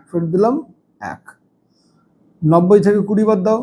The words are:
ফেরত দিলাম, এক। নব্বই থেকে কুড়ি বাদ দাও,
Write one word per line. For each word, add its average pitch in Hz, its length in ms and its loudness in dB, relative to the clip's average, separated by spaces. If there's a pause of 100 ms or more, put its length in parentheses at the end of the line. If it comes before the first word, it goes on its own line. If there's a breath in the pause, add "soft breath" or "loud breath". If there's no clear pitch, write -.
ফেরত 170 280 -6
দিলাম, 220 200 0 (580)
এক। - 100 -18 (1200)
নব্বই 175 440 4
থেকে 208 220 0
কুড়ি 214 180 0
বাদ 214 200 0
দাও, 220 160 0